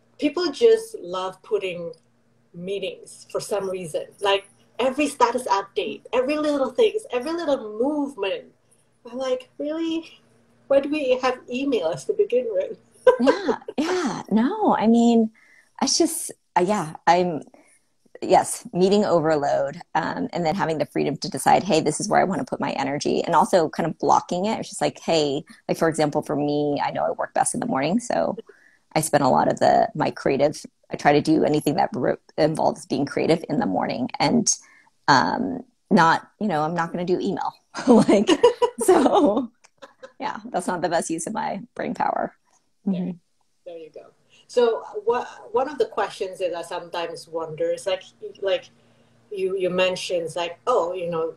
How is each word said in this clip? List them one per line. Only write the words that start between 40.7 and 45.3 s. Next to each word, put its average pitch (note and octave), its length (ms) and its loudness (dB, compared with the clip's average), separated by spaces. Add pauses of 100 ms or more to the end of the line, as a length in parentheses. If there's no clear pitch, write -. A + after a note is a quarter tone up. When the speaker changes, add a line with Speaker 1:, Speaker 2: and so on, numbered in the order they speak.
Speaker 2:
the F3+ 60 -2
best E3+ 220 0
use D#3+ 160 -6
of - 60 -6
my - 280 -4 (140)
brain - 200 -6
power. - 400 -2 (500)
Speaker 1:
There, G3 100 0
Speaker 2:
Mm-hmm. F3+ 160 -4 (560)
Speaker 1:
there E3+ 120 -14
you D#3+ 120 -18
go. - 160 -20 (400)
So A#3 360 2 (220)
what, A#3+ 220 0 (260)